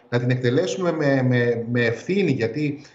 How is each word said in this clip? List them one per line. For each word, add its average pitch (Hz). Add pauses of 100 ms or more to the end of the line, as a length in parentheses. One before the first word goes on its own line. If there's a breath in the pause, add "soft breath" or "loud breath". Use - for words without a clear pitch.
να 123
την 127
εκτελέσουμε 151
με, 139
με, 120
με 123
ευθύνη, 170
γιατί 131 (140)